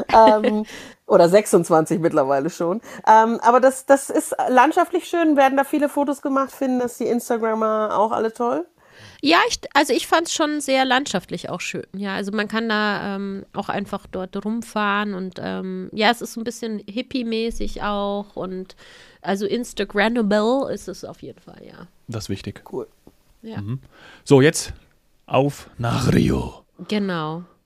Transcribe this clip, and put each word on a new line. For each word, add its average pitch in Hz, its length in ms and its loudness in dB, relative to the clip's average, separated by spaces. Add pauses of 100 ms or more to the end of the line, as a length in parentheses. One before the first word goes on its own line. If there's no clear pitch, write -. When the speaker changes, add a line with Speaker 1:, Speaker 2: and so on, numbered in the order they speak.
(140)
Speaker 1:
Ähm, 214 520 6 (420)
oder 175 220 6
sechsundzwanzig 170 720 4
mittlerweile 143 520 2
schon. 175 280 -2 (280)
Ähm, 220 340 6
aber 240 180 6
das, 262 280 2
das 277 240 4
ist - 240 -2 (140)
landschaftlich 320 560 2
schön. 320 300 2
Werden 269 220 4
da 277 60 4
viele 285 260 -2
Fotos 285 320 -2
gemacht? 269 300 -2
Finden 254 280 -2
das 247 200 -6
die 240 80 -4
Instagrammer 220 880 -2
auch 220 140 2
alle 220 220 -2
toll? 262 340 -4 (560)
Speaker 2:
Ja, 311 140 4 (120)
ich, - 100 -6 (140)
also 285 200 2
ich - 120 0
fand's 339 260 0
schon 302 300 -2
sehr 262 240 0
landschaftlich 247 640 -4
auch 180 100 -8
schön. - 360 -10
Ja, 196 180 -8
also 196 180 -6
man 208 160 -2
kann 220 220 -4
da, 202 460 -2
ähm, 196 380 -8
auch - 160 -6
einfach 196 360 -6
dort 185 400 -8
rumfahren 208 680 -4
und, 185 260 -10
ähm, 185 500 -8
ja, 214 200 2
es 233 100 -6
ist - 120 -10
so 226 80 -10
ein - 20 -10
bisschen 226 440 -8
hippie-mäßig 226 920 -6
auch 202 540 -4
und 185 400 -10 (480)
also 196 240 -2
Instagrammable 220 1200 0
ist 202 160 -10
es 185 160 -14
auf - 200 -16
jeden 135 160 -16
Fall, - 260 -20
ja. - 220 -20 (200)
Speaker 3:
Das 113 180 -8
ist - 40 -8
wichtig. 98 320 -8 (100)
Speaker 1:
Cool. 131 160 -8 (540)
Speaker 2:
Ja. 220 200 -12
Speaker 3:
Mhm. 117 180 -8 (440)
So, 139 180 6
jetzt - 320 2 (520)
auf - 440 -2 (100)
nach 120 340 0
Rio. - 520 0 (220)
Speaker 2:
Genau. 175 560 -4 (220)